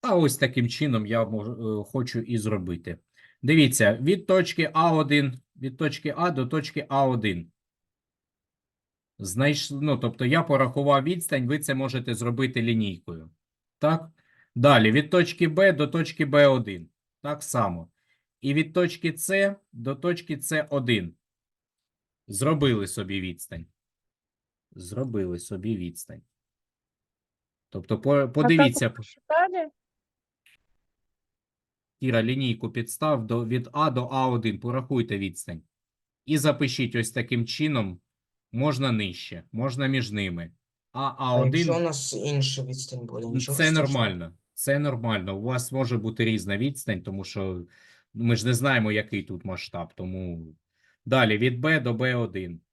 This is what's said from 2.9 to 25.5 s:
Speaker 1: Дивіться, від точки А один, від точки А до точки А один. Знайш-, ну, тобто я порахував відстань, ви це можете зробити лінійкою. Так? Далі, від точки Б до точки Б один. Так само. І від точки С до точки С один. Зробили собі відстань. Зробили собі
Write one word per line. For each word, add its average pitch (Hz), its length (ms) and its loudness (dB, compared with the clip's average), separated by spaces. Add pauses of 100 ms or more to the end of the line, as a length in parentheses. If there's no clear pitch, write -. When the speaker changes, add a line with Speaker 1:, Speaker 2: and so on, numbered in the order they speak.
Speaker 1:
Дивіться, 123 600 6
від 175 240 0
точки 180 480 2
А 165 180 4
один, 143 480 2 (160)
від 131 200 -10
точки 151 400 -4
А 175 140 0
до 135 160 -2
точки 147 420 -4
А 139 180 2
один. 104 440 -2 (1700)
Знайш-, 131 520 0
ну, 143 280 0
тобто 123 260 -4
я 156 180 4
порахував 139 600 2
відстань, 151 440 -2
ви 147 120 0
це 143 160 -4
можете 131 400 -2
зробити 120 480 0
лінійкою. 95 680 -2 (480)
Так? 160 320 0 (440)
Далі, 120 380 6
від 147 180 2
точки 175 380 2
Б 185 240 6
до 143 160 0
точки 160 380 -2
Б 143 200 8
один. 104 420 2 (340)
Так 147 200 -6
само. 90 460 -2 (520)
І 139 140 -2
від 156 200 0
точки 175 440 0
С 196 380 0 (160)
до 117 240 -6
точки 170 460 -4
С 156 280 -2
один. 117 440 0 (1120)
Зробили 127 580 2
собі 98 340 -6
відстань. 87 460 -10 (1040)
Зробили 98 680 -4
собі 104 380 -6